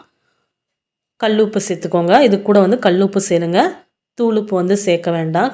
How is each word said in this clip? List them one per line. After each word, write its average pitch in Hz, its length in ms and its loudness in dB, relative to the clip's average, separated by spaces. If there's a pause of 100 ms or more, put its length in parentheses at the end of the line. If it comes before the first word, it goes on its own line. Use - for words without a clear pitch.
(1200)
கல்லுப்பு 214 460 0
சேர்த்துக்கோங்க. 170 440 -2 (140)
இது 202 80 2 (140)
கூட 208 160 4
வந்து 190 220 0
கல்லுப்பு 190 420 0
சேருங்க, 170 320 0 (580)
தூளுப்பு 214 400 -2
வந்து 180 240 0
சேர்க்க 170 320 -2
வேண்டாம். 165 380 -2